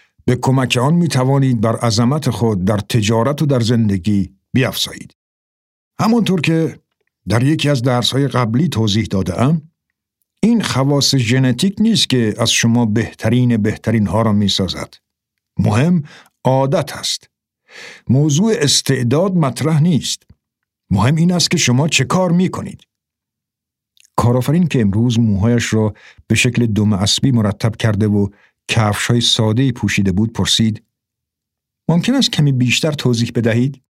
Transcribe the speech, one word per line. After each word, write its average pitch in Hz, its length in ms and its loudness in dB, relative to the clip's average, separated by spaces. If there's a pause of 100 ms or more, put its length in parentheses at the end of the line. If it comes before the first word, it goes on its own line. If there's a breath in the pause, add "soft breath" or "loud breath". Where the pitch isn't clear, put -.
(260 loud breath)
به 127 100 2
کمک 127 460 0
آن 143 120 2
می‌توانید 135 680 0
بر 113 140 0
عظمت 123 540 0
خود 107 360 -2
در 107 120 0
تجارت 113 640 0
و 160 40 0
در 139 140 2
زندگی 104 760 0 (180)
بیفزایید. - 640 -4 (840)
همانطور 190 420 0
که 160 380 -2 (500)
در 113 140 0
یکی 151 260 0
از 143 120 0
درس‌های 123 460 0
قبلی 127 420 0
توضیح 110 340 0
داده‌ام، 98 640 -2 (760)
این 226 180 4
خواص 139 540 0
ژنتیک 127 640 0
نیست 214 300 0
که 113 280 0
از 113 140 0
شما 117 340 2
بهترین 117 720 0
بهترین 107 500 0
ها 98 140 0
را 113 100 0
می‌سازد. 101 640 -2 (640)
مهم 135 440 2 (400 loud breath)
عادت 135 540 0
است. - 320 -10 (800 loud breath)
موضوع 151 480 2
استعداد 143 760 0
مطرح 151 440 0
نیست. 156 440 0 (680)
مهم 107 260 2
این 170 160 2
است 180 200 -2
که 175 60 2
شما 135 300 0
چه - 160 0
کار 180 280 0
می‌کنید.» 170 500 -2 (1300)
کارآفرین 127 520 0
که 131 140 0
امروز 113 380 0
موهایش 113 540 0
را 110 200 0 (340 loud breath)
به 110 80 0
شکل 120 300 0
دم 107 280 0
اسبی 104 380 0
مرتب 107 440 0
کرده 107 320 0
و 101 200 0 (400 soft breath)
کفش‌های 117 540 0
ساده‌ای 117 500 0
پوشیده 98 400 -2
بود، 107 220 -2
پرسید: 110 500 -2 (1080)
«ممکن 170 240 0
است 269 180 0
کمی 143 200 2
بیشتر 127 400 0
توضیح 120 440 -2
بدهید؟» 120 460 0 (100)